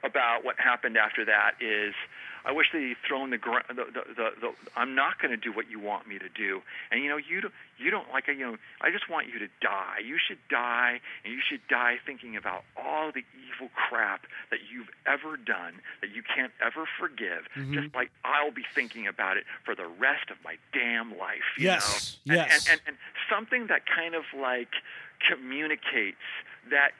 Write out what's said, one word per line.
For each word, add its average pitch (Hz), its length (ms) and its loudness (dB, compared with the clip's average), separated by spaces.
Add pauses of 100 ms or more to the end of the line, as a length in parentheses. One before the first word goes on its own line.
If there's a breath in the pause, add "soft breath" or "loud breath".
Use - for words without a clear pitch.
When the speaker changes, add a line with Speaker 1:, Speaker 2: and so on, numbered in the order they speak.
Speaker 1:
about 120 400 2
what 127 140 -2
happened 120 380 2
after 107 280 4
that 107 360 6
is, 104 340 0 (500 loud breath)
I 131 80 0
wish 160 200 4
that 170 80 0
he'd 127 240 -2
thrown 135 260 -2
the 123 80 -2
gr-, 123 300 0
the, 127 60 -8
the, 120 280 -6 (120)
the, 113 160 0 (100)
the, 117 120 -4 (240)
"I'm 131 180 0
not 139 260 2
gonna 127 160 0
do 110 160 -4
what 113 160 -4
you 110 120 -12
want 104 260 -4
me 101 140 -12
to 92 80 -12
do. 95 340 -2 (300 loud breath)
And, 123 100 0
you 143 60 -2
know, 147 80 -2
you 165 240 -4
don't, 208 120 -4 (240 loud breath)
you 135 140 0
don't, 202 220 -2
like, 131 160 0
you 143 100 0
know, 123 180 -4 (240 loud breath)
I 165 120 4
just 196 180 -4
want 160 160 0
you 117 140 -8
to 104 80 -6 (120)
die. 98 440 0
You 135 200 -4
should 190 140 -4 (100)
die, 120 520 2 (240 loud breath)
and 107 100 -6
you 131 100 -4
should 135 240 -2
die 123 280 4 (100)
thinking 120 300 -10
about 92 260 -4 (140)
all 151 340 -2
the 131 140 -6 (260)
evil 127 240 -10
crap 107 520 0 (240 loud breath)
that 120 100 -2 (120)
you've 120 180 -12 (160)
ever 147 300 0
done 90 380 -4 (260 loud breath)
that 101 140 -8
you 113 80 -8
can't 127 300 0 (120)
ever 147 200 -2 (160)
forgive, 113 560 -4
Speaker 2:
Mm-hmm. 139 180 -4
Speaker 1:
just 147 220 -2
like 127 160 0 (120)
I'll 147 280 4
be 120 120 -8 (120)
thinking 113 320 0
about 95 300 2
it - 60 -4 (200 loud breath)
for 113 100 -2
the 90 120 -8
rest 113 440 0
of 98 140 -12
my 82 120 -10 (160)
damn 117 460 0
life," 92 240 -4 (160)
you 151 60 2
Speaker 2:
Yes, 104 640 2
Speaker 1:
know? 147 80 4
And, 160 140 8
Speaker 2:
yes. 156 220 8
Speaker 1:
and, 156 160 6
and, - 80 -6
and - 20 -18 (320 loud breath)
something 226 380 2
that 180 200 2
kind 165 280 0
of, 160 80 -2 (160)
like, 123 320 0 (720 loud breath)
communicates – 135 840 -2 (480 loud breath)
that 143 300 6